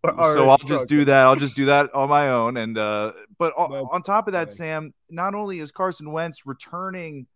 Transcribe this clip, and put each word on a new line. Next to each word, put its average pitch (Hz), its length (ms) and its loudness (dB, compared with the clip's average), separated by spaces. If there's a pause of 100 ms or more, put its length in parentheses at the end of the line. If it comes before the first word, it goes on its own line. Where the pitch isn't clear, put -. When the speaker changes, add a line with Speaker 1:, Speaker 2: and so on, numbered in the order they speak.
Speaker 1:
We're 165 80 0
Speaker 2:
So - 60 -8
Speaker 1:
already 151 240 2
Speaker 2:
I'll 135 160 6
just 135 100 4
Speaker 1:
struggling. 139 200 -2
Speaker 2:
do 147 180 2
that. 135 200 8
I'll 131 100 8
just 139 200 -4
do 139 100 0
that 143 280 2
on 139 160 -2
my 147 200 2
own. 123 280 0
And, 110 200 -6
uh, 107 340 -4 (260)
but 165 200 -2
o-, 170 100 -2
Speaker 1:
No 135 240 -10
Speaker 2:
on 175 120 -6
top 208 240 -2
of 196 60 -6
that, 170 140 -4
Speaker 1:
panic. 170 100 -18
Speaker 2:
Sam, 156 360 -10 (160)
not 180 260 -6
only 202 240 -10
is 147 120 -12
Carson 170 400 -8
Wentz 160 340 -8
returning 165 800 -14 (100)